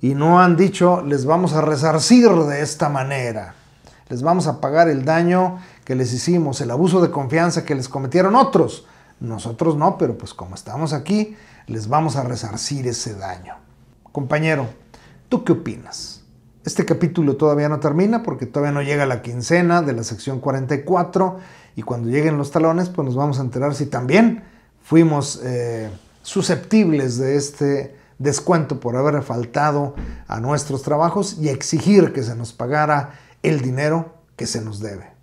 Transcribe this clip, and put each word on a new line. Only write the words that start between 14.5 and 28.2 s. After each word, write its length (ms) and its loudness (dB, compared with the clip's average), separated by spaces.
¿tú 160 0
qué 80 2
opinas? 720 -8
Este 200 -2
capítulo 520 0
todavía 320 2
no 100 -2
termina 460 0
porque 200 -6
todavía 280 -2
no 100 -2
llega 240 0
la 160 -2
quincena 600 2
de 100 -2
la 100 -4
sección 380 -8
cuarenta 340 -2
y 80 -4
cuatro 540 0
y 60 -10
cuando 260 -6
lleguen 300 2
los 120 -4
talones, 380 2
pues 180 -4
nos 80 -2
vamos 240 0
a 40 -2
enterar 320 -2
si 120 -4
también 560 2
fuimos, 640 4
eh, 460 -4
susceptibles 960 2
de 180 2
este 580 -2
descuento 600 0